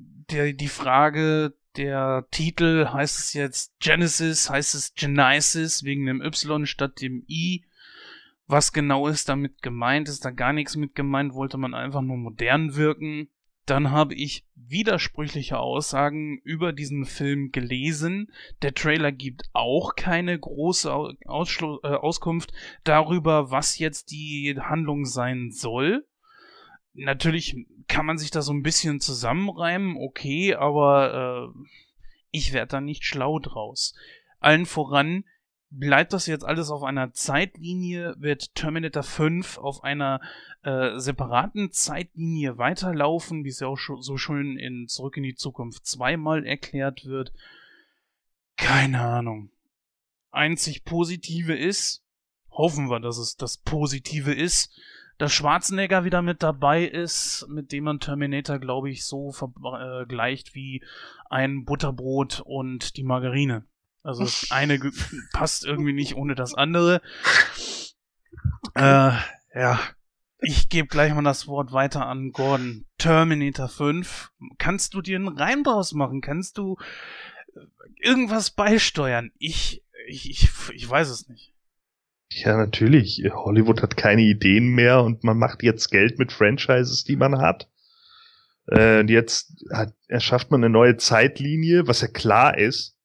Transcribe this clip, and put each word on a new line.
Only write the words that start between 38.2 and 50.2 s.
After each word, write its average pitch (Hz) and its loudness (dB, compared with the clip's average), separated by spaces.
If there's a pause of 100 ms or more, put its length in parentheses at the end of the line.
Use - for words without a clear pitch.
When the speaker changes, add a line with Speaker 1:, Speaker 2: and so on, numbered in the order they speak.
Speaker 1:
Terminator 156 -4
fünf 165 -2
auf 139 -10
einer, 139 -2 (400)
äh, 131 -2
separaten 135 -2
Zeitlinie 160 -4
weiterlaufen, 160 -2
wie 139 -8
es 127 -12
ja 131 -6
auch 135 -6
scho-, 135 -10
so 135 -8
schön 143 -6
in 123 -10
Zurück 135 -10
in 139 -4
die 131 -6
Zukunft 117 -12
zwei 127 -2
mal 156 -2
erklärt 135 -6
wird. 131 -8 (1200)
Keine 135 2
Ahnung. 117 -4 (840)